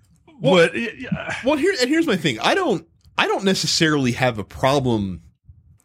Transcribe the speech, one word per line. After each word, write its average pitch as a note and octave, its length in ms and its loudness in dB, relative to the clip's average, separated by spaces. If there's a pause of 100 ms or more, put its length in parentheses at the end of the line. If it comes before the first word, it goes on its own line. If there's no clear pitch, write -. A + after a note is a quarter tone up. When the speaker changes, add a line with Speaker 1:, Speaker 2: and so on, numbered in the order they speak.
(400)
Speaker 1:
Well, F3 280 6
Speaker 2:
But, E3+ 100 -6
yeah. A#3 560 -8 (100)
Speaker 1:
well, D4 120 2
here, F4 220 0
and B3 120 0
here's E4 160 2
my D4 100 0
thing. C3 240 -2
I F#3+ 140 2
don't, D#4 320 -2 (320)
I B3 80 0
don't E4+ 180 -2
necessarily D3+ 680 0
have A#2+ 260 -2
a F#2+ 60 -8
problem A#2 760 -2 (640)